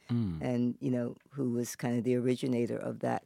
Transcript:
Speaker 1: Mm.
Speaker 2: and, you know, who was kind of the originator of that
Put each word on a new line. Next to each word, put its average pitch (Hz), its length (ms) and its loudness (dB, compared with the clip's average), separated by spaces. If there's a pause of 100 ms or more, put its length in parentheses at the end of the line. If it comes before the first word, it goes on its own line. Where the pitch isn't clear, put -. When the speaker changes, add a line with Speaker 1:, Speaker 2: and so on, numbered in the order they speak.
Speaker 1:
Mm. 110 320 0
Speaker 2:
and, 123 380 0
you 139 120 -2
know, 123 260 -2 (140)
who 135 200 -2
was 117 240 -2
kind 120 220 0
of 110 80 0
the 123 100 4
originator 120 600 2
of 117 220 -6
that 120 260 -2